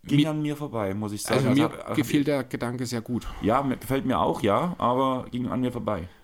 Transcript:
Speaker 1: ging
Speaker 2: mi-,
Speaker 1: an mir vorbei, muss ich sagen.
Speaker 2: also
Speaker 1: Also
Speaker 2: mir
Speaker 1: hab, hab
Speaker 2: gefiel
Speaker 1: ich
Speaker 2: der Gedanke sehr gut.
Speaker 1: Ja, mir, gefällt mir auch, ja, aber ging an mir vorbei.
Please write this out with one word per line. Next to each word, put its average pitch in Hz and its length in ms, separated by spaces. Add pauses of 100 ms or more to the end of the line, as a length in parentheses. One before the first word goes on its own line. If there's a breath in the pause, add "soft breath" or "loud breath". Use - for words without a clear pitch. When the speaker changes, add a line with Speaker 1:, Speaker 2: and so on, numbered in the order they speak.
Speaker 1:
ging 147 160
Speaker 2:
mi-, 147 60
Speaker 1:
an 151 140
mir 147 140
vorbei, 117 380
muss 104 180
ich 104 120
sagen. - 160
Speaker 2:
also 131 100
Speaker 1:
Also 143 120
Speaker 2:
mir - 60
Speaker 1:
hab, - 220
hab - 60
Speaker 2:
gefiel 143 260
Speaker 1:
ich 135 40
Speaker 2:
der 143 200
Gedanke 123 400
sehr 117 160
gut. 113 260 (140)
Speaker 1:
Ja, 120 220
mir, 127 140
gefällt 135 280
mir 120 140
auch, 143 220
ja, 123 360
aber 127 520
ging 123 200
an 123 100
mir 123 140
vorbei. 107 340 (160)